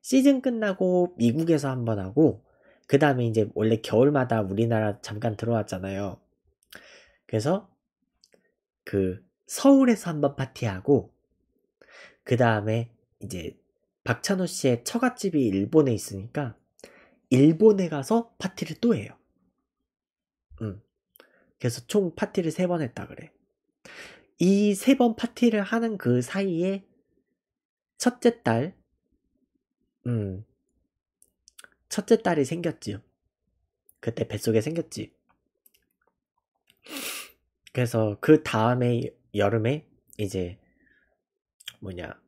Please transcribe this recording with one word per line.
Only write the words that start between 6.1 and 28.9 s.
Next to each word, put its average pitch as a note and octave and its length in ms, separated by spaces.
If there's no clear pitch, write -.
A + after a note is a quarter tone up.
그래서 C#3+ 440
그 F#2+ 400
서울에서 C4 640
한 D3+ 100
번 C#3+ 160
파티하고, A2+ 760
그 B2 140
다음에 A2+ 540
이제 F2+ 380
박찬호 F#3 400
씨의 B2+ 400
처갓집이 G3+ 580
일본에 A#2 520
있으니까 G#2+ 600
일본에 E3 580
가서 D#3+ 480
파티를 - 460
또 A#3 120
해요. A2+ 220
음. G#2 220
그래서 A#2+ 280
총 G3 280
파티를 F3+ 360
세 F3+ 160
번 F3 160
했다 - 240
그래. - 260
이 G3+ 360
세 C4+ 240
번 A#3 180
파티를 A3 460
하는 A3+ 340
그 B2 240
사이에 F#3+ 680
첫째 - 460
딸, B2 340